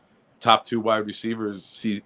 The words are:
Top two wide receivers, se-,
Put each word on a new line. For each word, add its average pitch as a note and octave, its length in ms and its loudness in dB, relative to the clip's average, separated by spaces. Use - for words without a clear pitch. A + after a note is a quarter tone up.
Top A2+ 260 6
two A#2 140 -2
wide G#2+ 260 2
receivers, G#2 600 -6
se-, G#2 400 -4